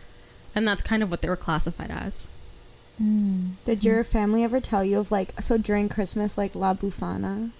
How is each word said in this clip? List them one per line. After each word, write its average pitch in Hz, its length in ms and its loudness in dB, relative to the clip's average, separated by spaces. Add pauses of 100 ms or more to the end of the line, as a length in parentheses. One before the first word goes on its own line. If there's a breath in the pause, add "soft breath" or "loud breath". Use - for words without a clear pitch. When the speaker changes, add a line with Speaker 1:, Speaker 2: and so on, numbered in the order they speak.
(540 loud breath)
Speaker 1:
and 220 120 2
that's 202 140 2
kind 220 220 2
of 196 80 0
what 170 120 -2
they 165 60 -2
were 180 80 0
classified 160 540 0
as. - 380 -4 (760)
Speaker 2:
Mm. 196 500 2 (120)
Speaker 3:
Did 226 160 0
Speaker 2:
Mm. 208 40 -2
Speaker 3:
your 226 200 4
family 220 400 2
ever 240 160 0
tell 202 240 0
you 196 140 2
of, 208 120 -2
like, 190 320 0
so 233 140 2
during 208 320 2
Christmas, 208 500 -2
like, 196 160 -2
La 190 200 2
Bufana? 196 840 -4